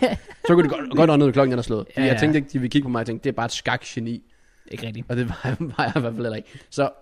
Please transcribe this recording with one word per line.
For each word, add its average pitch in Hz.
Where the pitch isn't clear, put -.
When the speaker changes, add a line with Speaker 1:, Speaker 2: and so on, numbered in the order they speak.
Speaker 1:
<laughs> -
Speaker 2:
så 175
kunne 175
det 147
godt, 131
godt 160
ånde 147
ud, 131
klokken 139
den 123
er 117
slået. 107
Fordi -
Speaker 1:
Ja, 131
Speaker 2:
jeg 131
Speaker 1:
ja. 117
Speaker 2:
tænkte 151
ikke, 139
de 139
ville 123
kigge 143
på 135
mig 117
og 113
tænke, 113
det 143
er 113
bare 117
et 117
skakgeni. 117
Speaker 1:
Ikke -
rigtigt. 113
Speaker 2:
Og 120
det 120
var, -
<laughs> 151
var 147
jeg 113
i -
hvert 117
fald 110
heller 113
ikke. 110
Så 139